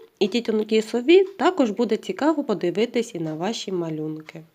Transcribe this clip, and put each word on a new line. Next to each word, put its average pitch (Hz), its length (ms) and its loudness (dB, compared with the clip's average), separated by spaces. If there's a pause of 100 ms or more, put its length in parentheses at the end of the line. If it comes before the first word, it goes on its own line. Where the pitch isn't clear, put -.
(200)
і 208 80 2
тітоньки 220 540 0
Сові 247 420 6
також 330 480 0
буде 220 260 -2
цікаво 285 460 -2
подивитись 214 720 -2
і 165 40 -6
на 156 140 -6
ваші 190 380 -6
малюнки. 156 720 -6 (120)